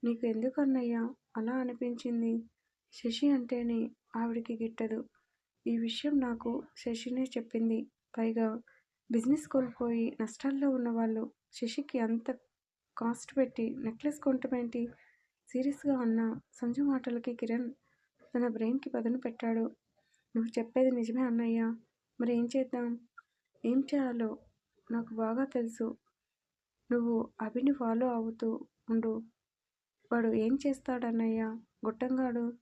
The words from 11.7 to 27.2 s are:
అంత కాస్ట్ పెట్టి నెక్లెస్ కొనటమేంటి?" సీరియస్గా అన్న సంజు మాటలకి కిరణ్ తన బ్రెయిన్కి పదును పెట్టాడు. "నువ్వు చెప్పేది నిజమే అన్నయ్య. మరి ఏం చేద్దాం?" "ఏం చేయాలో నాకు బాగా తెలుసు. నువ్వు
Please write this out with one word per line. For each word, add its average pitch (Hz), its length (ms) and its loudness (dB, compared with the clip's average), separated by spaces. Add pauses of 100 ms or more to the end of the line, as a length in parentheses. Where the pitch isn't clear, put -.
అంత 226 280 0 (680)
కాస్ట్ 233 360 -4
పెట్టి 254 320 2 (140)
నెక్లెస్ 233 400 -4
కొనటమేంటి?" 247 640 0 (680)
సీరియస్గా 277 500 0
అన్న 226 200 4 (340)
సంజు 240 300 -2
మాటలకి 254 500 0
కిరణ్ 240 340 -2 (560)
తన 247 240 0
బ్రెయిన్కి 226 420 0
పదును 240 300 0
పెట్టాడు. 233 460 0 (720)
"నువ్వు 226 140 0
చెప్పేది 254 420 2
నిజమే 240 320 0
అన్నయ్య. 233 380 2 (580)
మరి 240 140 2
ఏం 233 120 2
చేద్దాం?" 247 420 -2 (760)
"ఏం 247 160 4
చేయాలో 254 500 0 (580)
నాకు 226 280 -4
బాగా 226 300 0
తెలుసు. 233 420 -2 (1000)
నువ్వు 233 260 2 (260)